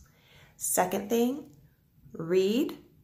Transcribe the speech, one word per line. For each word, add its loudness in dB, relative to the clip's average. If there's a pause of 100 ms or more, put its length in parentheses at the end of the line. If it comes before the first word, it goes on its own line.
(560)
Second -2
thing, 0 (680)
read 0 (280)